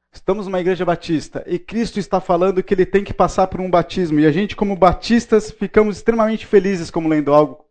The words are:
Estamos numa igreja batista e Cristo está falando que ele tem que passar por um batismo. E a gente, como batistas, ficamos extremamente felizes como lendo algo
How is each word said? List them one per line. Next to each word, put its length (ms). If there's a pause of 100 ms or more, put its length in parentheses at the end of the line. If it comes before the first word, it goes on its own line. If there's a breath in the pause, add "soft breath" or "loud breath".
(120)
Estamos 360
numa 120
igreja 240
batista 640
e 100
Cristo 400
está 220
falando 420
que 120
ele 120
tem 160
que 120
passar 340
por 140
um 100
batismo. 480
E 60
a 80
gente, 200
como 220
batistas, 720
ficamos 460
extremamente 500
felizes 460
como 160
lendo 260
algo 380